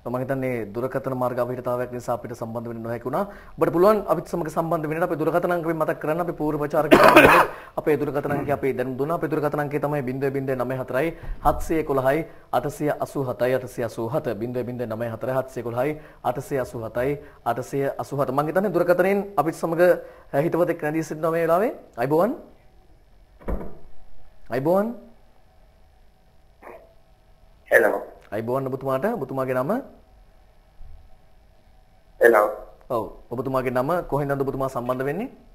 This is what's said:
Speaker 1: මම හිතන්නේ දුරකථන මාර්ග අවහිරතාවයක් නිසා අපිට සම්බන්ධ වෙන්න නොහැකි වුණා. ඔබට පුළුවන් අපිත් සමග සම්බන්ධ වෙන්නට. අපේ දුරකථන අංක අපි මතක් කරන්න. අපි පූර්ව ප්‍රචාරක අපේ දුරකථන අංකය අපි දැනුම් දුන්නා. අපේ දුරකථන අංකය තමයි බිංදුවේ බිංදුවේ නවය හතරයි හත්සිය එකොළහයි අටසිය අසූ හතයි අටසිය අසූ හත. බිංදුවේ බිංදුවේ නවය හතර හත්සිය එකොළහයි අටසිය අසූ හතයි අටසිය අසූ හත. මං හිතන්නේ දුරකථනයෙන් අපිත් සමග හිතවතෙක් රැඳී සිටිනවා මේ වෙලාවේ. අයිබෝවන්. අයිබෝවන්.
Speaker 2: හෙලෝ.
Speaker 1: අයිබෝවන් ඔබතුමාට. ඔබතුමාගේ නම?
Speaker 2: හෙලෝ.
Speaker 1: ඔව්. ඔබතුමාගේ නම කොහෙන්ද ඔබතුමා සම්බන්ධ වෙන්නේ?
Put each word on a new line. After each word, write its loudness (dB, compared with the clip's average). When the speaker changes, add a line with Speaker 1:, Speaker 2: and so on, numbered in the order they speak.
Speaker 1:
මම -4
හිතන්නේ -2
දුරකථන -4
මාර්ග -2
අවහිරතාවයක් -2
නිසා -4
අපිට -8
සම්බන්ධ -8
වෙන්න -8
නොහැකි -6
වුණා. -4
ඔබට 0
පුළුවන් 6
අපිත් 0
සමග -4
සම්බන්ධ -2
වෙන්නට. 0
අපේ 0
දුරකථන 2
අංක 0
අපි 0
මතක් 0
කරන්න. 0
අපි -2
පූර්ව -2
ප්‍රචාරක 2
අපේ 0
දුරකථන -2
අංකය -2
අපි 0
දැනුම් -2
දුන්නා. 0
අපේ -2
දුරකථන 0
අංකය -2
තමයි -2
බිංදුවේ -2
බිංදුවේ -2
නවය -2
හතරයි -2
හත්සිය 2
එකොළහයි 2
අටසිය 0
අසූ -4
හතයි 0
අටසිය -4
අසූ -4
හත. -2
බිංදුවේ -4
බිංදුවේ -6
නවය -4
හතර -6
හත්සිය -2
එකොළහයි -2
අටසිය -2
අසූ -6
හතයි -2
අටසිය -2
අසූ -6
හත. 2
මං 0
හිතන්නේ 0
දුරකථනයෙන් 4
අපිත් 2
සමග 0
හිතවතෙක් 2
රැඳී 0
සිටිනවා -2
මේ 2
වෙලාවේ. 4
අයිබෝවන්. 2
අයිබෝවන්. 2
Speaker 2:
හෙලෝ. 6
Speaker 1:
අයිබෝවන් -2
ඔබතුමාට. -2
ඔබතුමාගේ -4
නම? 0
Speaker 2:
හෙලෝ. 8
Speaker 1:
ඔව්. -2
ඔබතුමාගේ -2
නම 0
කොහෙන්ද 0
ඔබතුමා -2
සම්බන්ධ -2
වෙන්නේ? -4